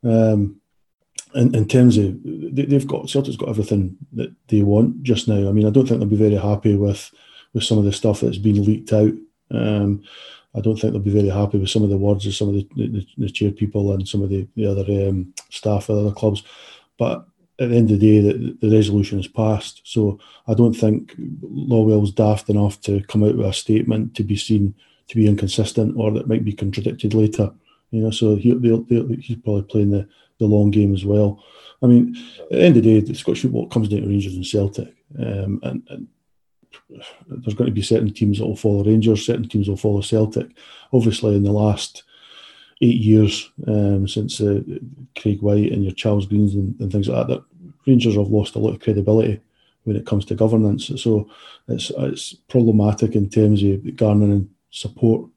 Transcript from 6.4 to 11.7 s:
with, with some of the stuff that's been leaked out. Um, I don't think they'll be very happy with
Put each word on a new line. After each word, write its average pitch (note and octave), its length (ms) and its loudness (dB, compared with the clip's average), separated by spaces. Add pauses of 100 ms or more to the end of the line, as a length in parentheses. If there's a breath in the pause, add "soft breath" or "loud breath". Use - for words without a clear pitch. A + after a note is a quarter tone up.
with, G2+ 340 -2 (420 soft breath)
with A2 120 -4
some A2 140 2
of G#2 60 2
the G2+ 80 0
stuff G#2 280 -2
that's A#2 180 -2
been G#2 260 2
leaked G#2+ 280 -2
out. G#2+ 200 4 (400)
Um, G#2 520 -2 (500 loud breath)
I A2+ 60 -6
don't G#2+ 180 0
think A2 140 -2
they'll G2+ 100 -4
be G2 80 -2
very G2+ 180 2
happy G2+ 300 0
with F#2+ 120 -2